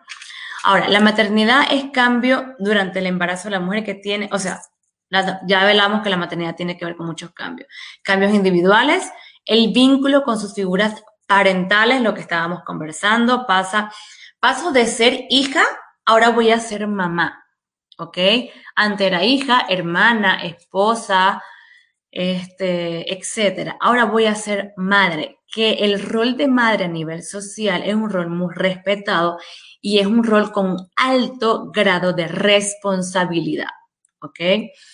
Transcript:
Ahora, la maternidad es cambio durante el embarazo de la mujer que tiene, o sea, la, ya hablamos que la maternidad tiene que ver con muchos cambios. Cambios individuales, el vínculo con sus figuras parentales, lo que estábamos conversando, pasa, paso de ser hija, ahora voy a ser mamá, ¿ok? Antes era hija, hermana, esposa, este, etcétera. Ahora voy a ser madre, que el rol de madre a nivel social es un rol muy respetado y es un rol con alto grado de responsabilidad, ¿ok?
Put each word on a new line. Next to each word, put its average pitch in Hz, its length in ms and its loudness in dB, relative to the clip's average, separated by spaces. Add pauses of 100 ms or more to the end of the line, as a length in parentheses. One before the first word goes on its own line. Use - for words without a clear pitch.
(640)
Ahora, 190 260 2
la 202 120 4
maternidad 214 720 4
es 269 220 0
cambio 254 680 0
durante 196 420 0
el 185 60 -2
embarazo 180 380 -4
de 208 80 -8
la 190 80 -2
mujer 196 220 -4
que 208 120 -8
tiene, 202 360 -6
o 202 80 -2
sea, 185 220 -6 (480)
la, 185 400 -2
ya 190 140 2
hablamos 208 400 2
que 208 80 -2
la 185 60 -2
maternidad 170 380 -4
tiene 175 220 -6
que 175 80 -12
ver 175 120 -10
con 170 100 -10
muchos 165 260 -12
cambios. - 360 -14 (360)
Cambios 196 280 2
individuales, 202 800 4 (340)
el 220 280 2
vínculo 277 500 4
con 233 160 -2
sus 202 160 -8
figuras 196 480 -2 (240)
parentales, 202 760 2
lo 208 100 0
que 175 80 -6
estábamos 170 440 -6
conversando, 214 840 -2
pasa, 190 460 -2 (460)
paso 262 320 0
de 247 160 4
ser 240 440 0
hija, 277 340 2 (400)
ahora 226 260 6
voy 226 200 4
a 226 100 4
ser 208 260 -6
mamá, 175 580 -4 (540)
¿ok? 165 200 -12 (560)
Antes 202 320 0
era 180 180 0
hija, 262 440 2
hermana, 190 760 2
esposa, 196 1000 0 (680)
este, 180 1040 -4
etcétera. 185 640 -4
Ahora 233 240 2
voy 220 220 2
a 214 80 0
ser 202 420 -6
madre, 185 600 0 (140)
que 220 320 0
el 202 180 0
rol 226 340 -2
de 285 120 0
madre 226 360 2
a 175 40 -4
nivel 165 340 -6
social 202 640 -4
es 202 100 -2
un 214 160 -2
rol 180 180 -2
muy 175 260 -4
respetado 185 840 -2 (420)
y 202 180 2
es 196 80 2
un 226 180 2
rol 208 280 2
con 190 240 -2 (200)
alto 247 760 0
grado 185 400 2
de 165 140 -2
responsabilidad, 185 1400 -2 (500)
¿ok? - 200 -16 (540)